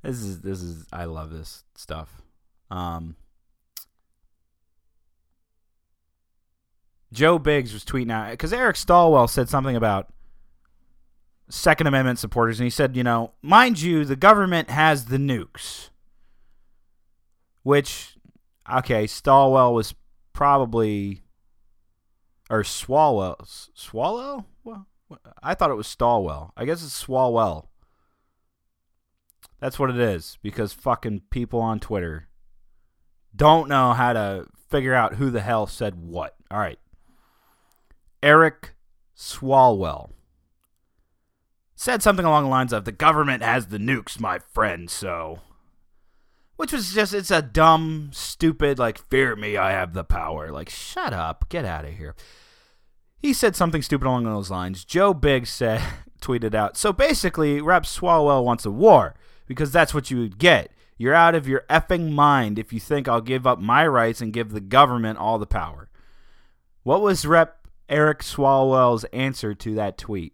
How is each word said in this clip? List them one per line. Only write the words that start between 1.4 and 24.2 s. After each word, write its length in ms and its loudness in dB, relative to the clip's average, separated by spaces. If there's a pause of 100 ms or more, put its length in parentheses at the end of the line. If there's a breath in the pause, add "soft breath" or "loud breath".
stuff. 480 -16 (480)
Um, 460 -10 (4000)
Joe 260 4
Biggs 340 0
was 120 -14
tweeting 280 -4
out, 260 -6
'cause 140 -6
Eric 240 0
Swalwell 520 6
said 200 -2
something 260 -2
about 380 -2 (1400)
Second 400 0
Amendment 320 0
supporters, 400 -2
and 40 -2
he 60 -2
said, 260 -2
you 60 -4
know, 400 -2
"Mind 380 4
you, 240 0
the 100 -4
government 560 4
has 360 2
the 100 -2
nukes." 760 -6 (1700)
Which, 540 -2 (560)
okay, 340 0
Swalwell 680 4
was 200 -2 (380)
probably, 920 0 (1200)
or 140 -2
Swalwell, 800 -2
S-, 340 -20
Swalwell? 680 -8 (180)